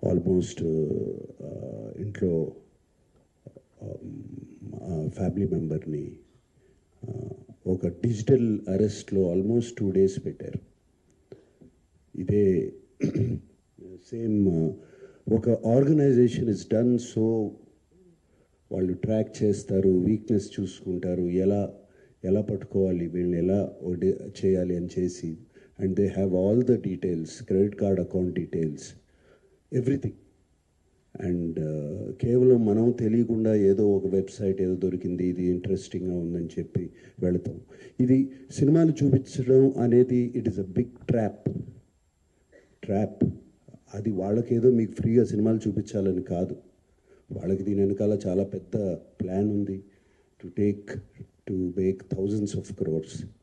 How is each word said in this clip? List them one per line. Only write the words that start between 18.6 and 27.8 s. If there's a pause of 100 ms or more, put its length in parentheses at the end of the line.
వాళ్ళు
ట్రాక్
చేస్తారు,
వీక్‌నెస్
చూసుకుంటారు,
ఎలా, (500)
ఎలా
పట్టుకోవాలి,
వీళ్ళని
ఎలా (120)
వడ్డీ (320)
చేయాలి
అని (100)
చేసి, (420)
and
they
have
all
the
details, (240)
credit
card